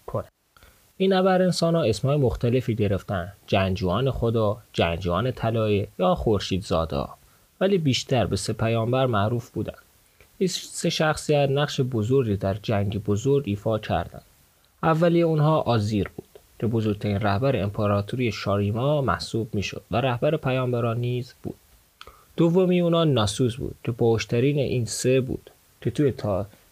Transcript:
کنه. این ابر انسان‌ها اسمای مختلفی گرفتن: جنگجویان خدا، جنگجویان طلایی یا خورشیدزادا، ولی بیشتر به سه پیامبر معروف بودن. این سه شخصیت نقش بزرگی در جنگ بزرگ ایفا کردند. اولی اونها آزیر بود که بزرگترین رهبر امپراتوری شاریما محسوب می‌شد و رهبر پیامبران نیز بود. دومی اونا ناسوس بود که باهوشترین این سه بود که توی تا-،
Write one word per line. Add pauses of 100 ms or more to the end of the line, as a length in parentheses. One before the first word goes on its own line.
کنه. (720)
این
ابر
انسان‌ها
اسمای
مختلفی
گرفتن: (140)
جنگجویان
خدا، (140)
جنگجویان
طلایی (100)
یا
خورشیدزادا، (520)
ولی
بیشتر
به
سه
پیامبر
معروف
بودن. (600)
این
سه
شخصیت
نقش
بزرگی
در
جنگ
بزرگ
ایفا
کردند. (600)
اولی
اونها
آزیر
بود (200)
که
بزرگترین
رهبر
امپراتوری
شاریما
محسوب
می‌شد
و
رهبر
پیامبران
نیز
بود. (840)
دومی
اونا
ناسوس
بود (100)
که
باهوشترین
این
سه
بود (300)
که
توی
تا-، (240)